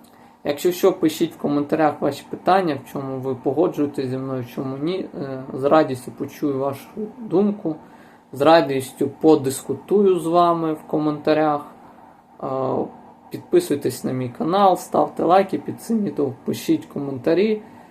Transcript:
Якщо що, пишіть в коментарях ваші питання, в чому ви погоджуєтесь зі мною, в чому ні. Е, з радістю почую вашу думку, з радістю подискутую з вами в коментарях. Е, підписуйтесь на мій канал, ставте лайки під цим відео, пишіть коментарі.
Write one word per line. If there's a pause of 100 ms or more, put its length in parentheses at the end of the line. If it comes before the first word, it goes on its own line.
(440)
Якщо
що,
пишіть
в
коментарях
ваші
питання,
в
чому
ви
погоджуєтесь
зі
мною,
в
чому
ні.
Е, (100)
з
радістю
почую
вашу (300)
думку, (580)
з
радістю
подискутую
з
вами
в
коментарях. (800)
Е, (840)
підписуйтесь
на
мій
канал,
ставте
лайки
під
цим
відео, (140)
пишіть
коментарі. (300)